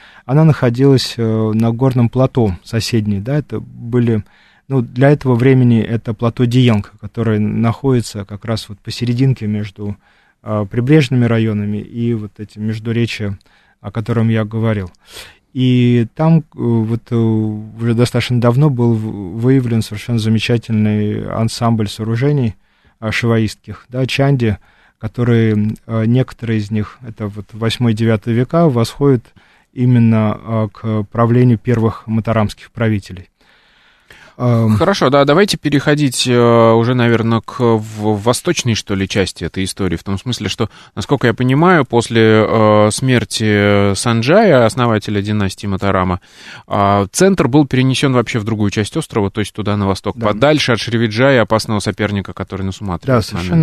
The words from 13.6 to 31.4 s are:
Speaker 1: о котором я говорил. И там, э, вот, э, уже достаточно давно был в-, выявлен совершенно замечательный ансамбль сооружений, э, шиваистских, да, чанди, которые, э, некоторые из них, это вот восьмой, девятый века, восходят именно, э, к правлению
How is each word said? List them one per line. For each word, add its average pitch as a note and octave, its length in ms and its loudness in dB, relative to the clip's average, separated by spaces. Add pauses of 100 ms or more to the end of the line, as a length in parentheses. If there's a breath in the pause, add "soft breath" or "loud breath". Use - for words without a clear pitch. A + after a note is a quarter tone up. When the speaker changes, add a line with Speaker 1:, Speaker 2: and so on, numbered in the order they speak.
Speaker 1:
о G#2+ 120 -12
котором A2+ 360 -2
я A2 160 0
говорил. G#2+ 480 -4 (640 loud breath)
И B2 640 2
там, D#3+ 240 4
э, - 20 2 (140)
вот, A#2 460 -2 (100)
э, A#2+ 40 0
уже A2 800 -2
достаточно A#2+ 480 0
давно B2+ 300 4
был A#2+ 240 2
в-, G#2+ 440 -8
выявлен A#2+ 440 2
совершенно A2+ 340 -6
замечательный G#2+ 1120 0
ансамбль A2+ 560 -2
сооружений, A#2 680 -2 (440)
э, A2 120 -4
шиваистских, A2+ 760 -2
да, B2+ 200 -4
чанди, B2+ 500 0 (400 soft breath)
которые, A2 800 0 (100)
э, A2+ 200 -2
некоторые A#2 540 0
из G2+ 120 -8
них, G#2+ 260 -4 (100)
это A2 200 -10
вот G2+ 260 -12
восьмой, A2+ 400 0
девятый A2+ 400 0
века, D#3+ 340 2
восходят B2+ 560 0 (500 soft breath)
именно, A2+ 680 2
э, A2 300 -4
к A2 380 -4
правлению A#2+ 480 2